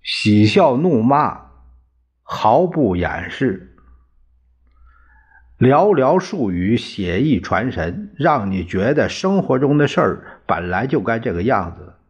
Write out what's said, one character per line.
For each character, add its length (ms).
喜 440
笑 320
怒 240
骂， 400
毫 440
不 280
掩 340
饰。 420
寥 360
寥 240
数 320
语， 240
写 460
意 180
传 320
神， 460
让 340
你 140
觉 280
得 140
生 360
活 160
中 180
的 100
事 140
儿 440
本 240
来 180
就 120
该 200
这 120
个 120
样 340
子。 160